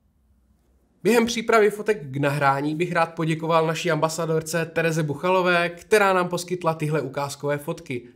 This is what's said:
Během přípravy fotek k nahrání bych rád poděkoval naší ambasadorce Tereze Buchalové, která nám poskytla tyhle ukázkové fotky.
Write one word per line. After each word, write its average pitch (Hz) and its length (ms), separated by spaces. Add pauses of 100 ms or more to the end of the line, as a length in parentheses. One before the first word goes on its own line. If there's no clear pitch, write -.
(1040)
Během 226 240
přípravy 220 440
fotek 202 400
k 135 60
nahrání 143 580
bych 165 180
rád 165 220
poděkoval 160 520
naší 165 240
ambasadorce 160 760
Tereze 165 360
Buchalové, 175 680
která 196 440
nám 180 160
poskytla 175 460
tyhle 156 260
ukázkové 143 580
fotky. 139 440 (140)